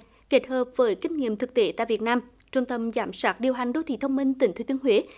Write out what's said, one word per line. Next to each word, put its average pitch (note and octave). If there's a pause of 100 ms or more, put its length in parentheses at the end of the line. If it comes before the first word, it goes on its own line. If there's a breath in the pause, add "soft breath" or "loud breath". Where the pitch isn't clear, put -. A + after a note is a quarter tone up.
(300 soft breath)
kết B3
hợp B3+
với A3+
kinh D#4+
nghiệm A#3
thực B3+
tế G3+
tại A3+
Việt A3
Nam, A#3 (320)
Trung B3+
tâm A3+
Giám G3
sát -
Điều B3+
hành A#3+
Đô D#4+
thị D4
Thông C4+
minh C4+
tỉnh B3+
Thừa A#3
Thiên C4+
Huế D4+ (140 loud breath)